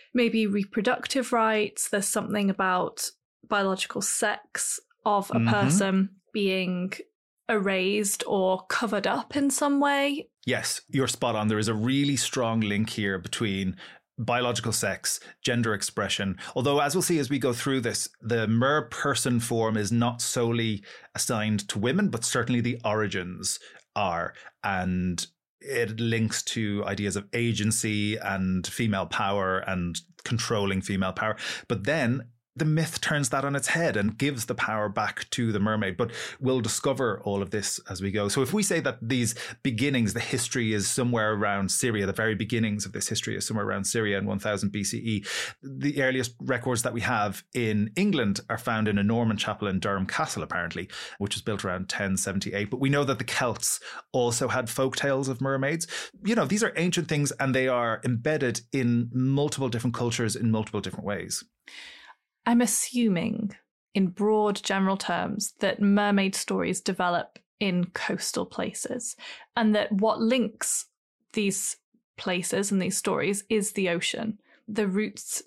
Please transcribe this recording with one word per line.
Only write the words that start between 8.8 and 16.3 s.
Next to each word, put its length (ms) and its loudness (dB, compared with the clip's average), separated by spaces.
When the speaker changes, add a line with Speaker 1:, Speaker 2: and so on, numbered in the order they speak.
Speaker 1:
up 300 -2
in 140 4
some 300 2
way. 480 2
Speaker 2:
Yes, 420 0
you're 200 2
spot 280 0
on. 120 2
There 100 4
is 100 2
a 60 2
really 420 2
strong 440 2
link 300 0
here 280 0
between 580 -2
biological 560 0
sex, 480 -2
gender 320 2
expression. 640 -2